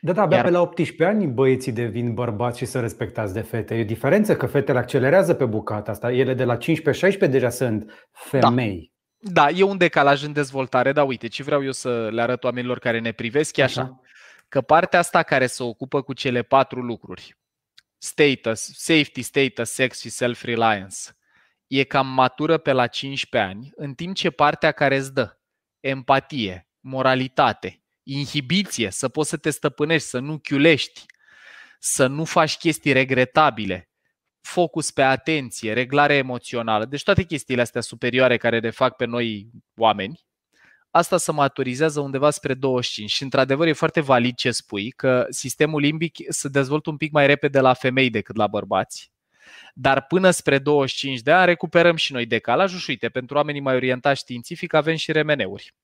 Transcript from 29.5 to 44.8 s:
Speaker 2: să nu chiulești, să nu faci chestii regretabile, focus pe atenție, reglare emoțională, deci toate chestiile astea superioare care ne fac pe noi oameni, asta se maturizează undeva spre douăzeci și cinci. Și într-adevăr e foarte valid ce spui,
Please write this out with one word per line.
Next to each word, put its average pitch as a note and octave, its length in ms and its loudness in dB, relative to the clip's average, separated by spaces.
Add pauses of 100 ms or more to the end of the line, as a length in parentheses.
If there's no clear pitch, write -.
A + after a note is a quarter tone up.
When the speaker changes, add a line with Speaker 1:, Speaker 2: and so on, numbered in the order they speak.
Speaker 2:
să B2 120 -6
nu D3 180 -8
chiulești, C#3+ 680 2 (720)
să - 280 0
nu C#3+ 160 -4
faci D#3+ 340 0
chestii D#3 340 0
regretabile, B2+ 1000 0 (520)
focus E3 500 -2
pe - 100 0
atenție, C3 720 -2
reglare C#3+ 420 2
emoțională, A#2+ 720 -2
deci C3+ 180 -10
toate F#3+ 200 2
chestiile C3+ 380 -2
astea A#2+ 200 -2
superioare B2 560 2
care A#2 220 0
ne A2+ 100 -4
fac B2 260 -2
pe B2 100 -4
noi A#2 440 -6 (260)
oameni, A2 500 0 (640)
asta F3+ 260 2
se E3+ 140 -2
maturizează C#3+ 680 0
undeva C#3 300 0
spre C#3+ 240 -4
douăzeci B2+ 360 -2
și - 40 -10
cinci. - 180 -8
Și - 120 -4
într-adevăr C3+ 440 0
e D#3 60 2
foarte - 280 -2
valid B2 340 2
ce - 160 -2
spui, G#2+ 400 -6